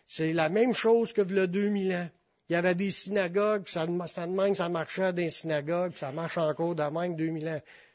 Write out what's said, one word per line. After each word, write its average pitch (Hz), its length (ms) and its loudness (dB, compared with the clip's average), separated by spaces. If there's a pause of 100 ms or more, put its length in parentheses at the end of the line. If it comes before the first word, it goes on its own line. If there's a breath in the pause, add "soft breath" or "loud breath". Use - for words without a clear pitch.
C'est 160 260 -2
la 160 160 2
même 220 240 4
chose 226 400 4
que 208 80 4
v'là 190 260 2
deux 202 220 0
mille 190 240 0
ans. 175 160 -4 (400)
Il 165 40 2
y - 20 4
avait 180 200 4
des 196 140 0
synagogues, 202 760 0
puis - 100 -12
ça, 165 140 -2 (200)
ça 170 200 -8
de 185 60 -4
même, 196 220 2
ça 180 120 -2
marchait 175 460 -2
dans 175 80 -2
les 170 80 0
synagogues, 165 600 -2
puis - 80 -18
ça 139 120 -6
marche 160 260 -6
encore 165 380 0
de 151 80 -2
même 165 320 -2
deux 160 140 -2
mille 160 180 -4
ans. 156 140 -6 (340 loud breath)